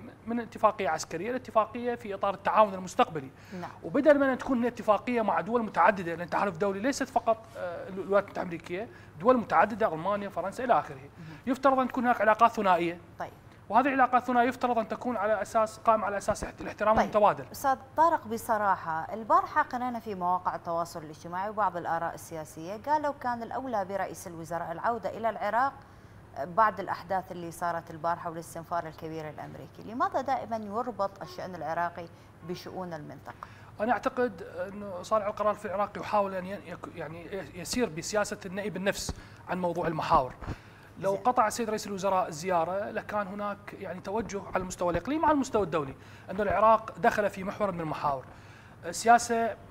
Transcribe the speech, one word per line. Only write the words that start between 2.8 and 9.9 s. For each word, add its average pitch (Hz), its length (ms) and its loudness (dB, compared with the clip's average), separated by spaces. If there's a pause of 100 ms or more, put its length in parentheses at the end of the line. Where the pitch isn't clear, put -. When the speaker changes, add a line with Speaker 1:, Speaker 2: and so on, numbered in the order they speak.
Speaker 2:
نعم. 175 180 -8 (120)
Speaker 1:
وبدل 277 360 6
من 277 80 4
أن 254 100 0
تكون 254 240 0
هي 247 60 2
اتفاقية 226 540 2
مع 175 200 2
دول 226 220 0
متعددة، 185 480 4
لأن 165 100 -6
التحالف 180 320 0
الدولي 196 260 0
ليست 277 240 0
فقط، 226 340 0 (200)
آه، 180 320 -8
الولايات 190 340 2
المتحدة - 180 -8
الأمريكية، 180 480 -6 (300)
دول 247 180 6
متعددة، 202 560 4